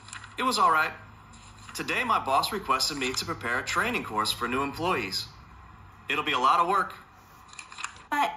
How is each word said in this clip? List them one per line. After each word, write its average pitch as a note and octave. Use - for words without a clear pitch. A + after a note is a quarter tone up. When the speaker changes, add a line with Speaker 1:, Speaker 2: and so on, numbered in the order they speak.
Speaker 1:
It -
was B3+
all -
right. D#3+
Today, E3
my A3
boss C#3
requested C#3+
me C3
to -
prepare B2
a C3
training F#3+
course G#2+
for A#2+
new B2+
employees. C#3
It'll D3
be D3+
a C3
lot C#3
of F3
work. F#3
Speaker 2:
But C#4+